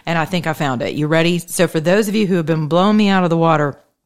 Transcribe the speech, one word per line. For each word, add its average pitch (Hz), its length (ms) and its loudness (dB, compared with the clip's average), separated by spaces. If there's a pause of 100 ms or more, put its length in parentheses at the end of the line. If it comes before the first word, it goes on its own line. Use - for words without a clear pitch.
and 170 100 -2
I 160 80 -2
think 160 220 -4
I 160 60 -2
found 135 300 -4
it. 98 120 -6
You 151 140 -2
ready? 165 320 2
So - 260 -2
for 165 140 -2
those 190 280 2
of 196 60 -4
you 214 140 0
who 190 80 0
have 165 100 -2
been 160 220 -2
blowing 190 280 2
me 208 120 4
out 190 160 2
of 170 60 0
the 165 60 0
water, 156 400 2 (280)